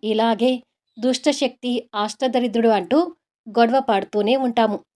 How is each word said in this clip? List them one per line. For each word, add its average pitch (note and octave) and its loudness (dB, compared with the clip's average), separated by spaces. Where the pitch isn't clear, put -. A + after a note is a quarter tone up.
ఇలాగే A3+ 0
దుష్టశక్తి, B3+ -2
అష్టదరిద్రుడు A3+ -2
అంటూ B3+ 0
గొడవ A#3 2
పడుతూనే G#3 0
ఉంటాము A#3 -2